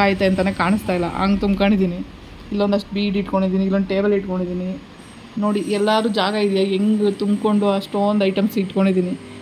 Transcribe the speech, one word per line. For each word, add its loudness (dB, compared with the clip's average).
ಐತೆ 2
ಅಂತಲೇ 2
ಕಾಣಿಸ್ತಾ 0
ಇಲ್ಲ, 0
ಹಂಗೆ 0
ತುಂಬ್ಕೊಂಡಿದ್ದೀನಿ. 2
ಇಲ್ಲೊಂದಷ್ಟು 0
ಬೀಡ್ 0
ಇಟ್ಕೊಂಡಿದ್ದೀನಿ, 0
ಇಲ್ಲೊಂದು 0
ಟೇಬಲ್ 2
ಇಟ್ಕೊಂಡಿದ್ದೀನಿ. -4
ನೋಡಿ 0
ಎಲ್ಲರೂ 0
ಜಾಗ 0
ಇದೆಯಾ, 2
ಹೆಂಗೆ 2
ತುಂಬ್ಕೊಂಡು 0
ಅಷ್ಟೊಂದು 0
ಐಟಮ್ಸ್ 0
ಇಟ್ಕೊಂಡಿದ್ದೀನಿ. 0